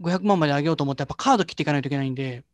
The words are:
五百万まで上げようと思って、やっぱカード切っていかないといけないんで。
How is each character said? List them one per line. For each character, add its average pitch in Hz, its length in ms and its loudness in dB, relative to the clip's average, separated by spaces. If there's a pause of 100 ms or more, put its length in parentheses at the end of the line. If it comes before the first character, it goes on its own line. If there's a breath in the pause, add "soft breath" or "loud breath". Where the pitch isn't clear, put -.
五 170 100 -2
百 185 140 0
万 202 160 4
ま 151 60 4
で 143 80 2
上 143 80 0
げ 151 60 0
よ 165 40 2
う 147 40 -2
と 147 80 0
思 139 100 0
っ - 20 -14
て、 147 60 -4
や - 20 -6
っ - 40 -8
ぱ - 80 -10
カ 269 180 2
ー 220 40 4
ド 185 60 2
切 - 80 -14
っ - 40 -18
て 151 80 -2
い - 20 -8
か 151 60 2
な 143 80 2
い - 20 -2
と 135 60 -4
い - 20 -6
け 143 80 -2
な 135 60 -2
い 135 60 -2
ん 127 40 -4
で。 131 400 -8